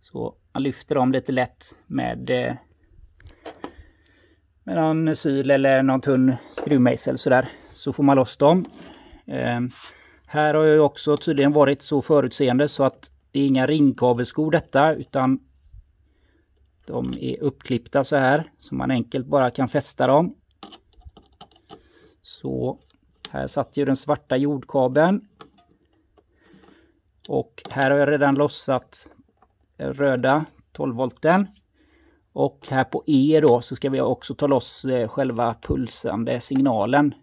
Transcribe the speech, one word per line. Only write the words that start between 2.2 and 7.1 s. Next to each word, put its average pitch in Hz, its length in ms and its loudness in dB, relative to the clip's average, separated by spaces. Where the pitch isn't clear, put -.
eh, 123 240 -2
med 185 120 -6
någon 160 400 0
syl 139 340 -2
eller 135 320 4
någon 131 180 2
tunn 131 340 2
skruvmejsel 127 680 0